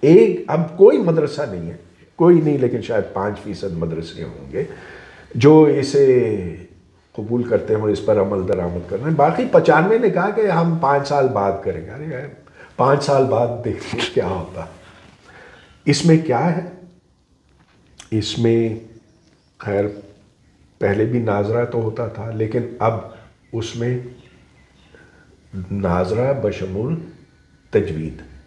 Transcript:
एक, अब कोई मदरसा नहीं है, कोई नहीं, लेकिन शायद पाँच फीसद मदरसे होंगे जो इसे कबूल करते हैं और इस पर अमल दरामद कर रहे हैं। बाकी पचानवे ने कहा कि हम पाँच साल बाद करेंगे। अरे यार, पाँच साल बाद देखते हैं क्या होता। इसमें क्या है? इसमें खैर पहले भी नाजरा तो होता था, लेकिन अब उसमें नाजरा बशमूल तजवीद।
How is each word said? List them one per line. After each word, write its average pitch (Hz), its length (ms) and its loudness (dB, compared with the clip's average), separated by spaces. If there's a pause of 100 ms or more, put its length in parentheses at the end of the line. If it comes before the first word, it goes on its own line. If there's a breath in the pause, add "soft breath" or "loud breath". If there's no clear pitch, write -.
एक, 185 460 6
अब 160 280 -2
कोई 240 220 8
मदरसा 160 460 0
नहीं 90 240 -10
है, 82 100 -14 (400 soft breath)
कोई 170 220 8
नहीं, 151 180 2
लेकिन 123 220 0
शायद 107 220 -2 (120)
पाँच 104 220 -4
फीसद 98 400 -8
मदरसे 82 460 -8
होंगे 69 440 -10 (680 loud breath)
जो 151 340 8
इसे 139 360 2 (1080)
कबूल 117 280 -4
करते 110 300 0
हैं 107 80 0
और 107 100 0
इस 98 80 -2
पर - 180 0
अमल 98 280 0
दरामद 87 440 -4
कर 101 60 -6
रहे 113 100 -6
हैं। 160 100 0
बाकी 165 320 2
पचानवे 170 520 4
ने 226 100 2
कहा 175 220 -2
कि 220 120 -2
हम 170 360 0
पाँच 143 280 0
साल 143 220 2
बाद 98 360 -2
करेंगे। 82 260 -6
अरे 143 160 -12
यार, 139 220 -10 (500 loud breath)
पाँच 139 240 4
साल 135 220 2
बाद 117 240 0 (140)
देखते 110 340 -6
हैं - 160 -6
क्या 104 140 0
होता। 87 400 -8 (1160 loud breath)
इसमें 160 380 4
क्या 123 160 0
है? 165 320 -2 (1400)
इसमें 113 640 0 (840)
खैर 101 280 -2 (920)
पहले 101 240 0
भी 123 160 -2
नाजरा 110 440 -2
तो 117 160 -6
होता 110 280 -6
था, 110 240 -12
लेकिन 110 480 -6
अब - 340 -4 (380 loud breath)
उसमें 120 600 -6 (1400 soft breath)
नाजरा 95 760 -2 (100)
बशमूल 104 540 -4 (800)
तजवीद। 80 480 -2 (260)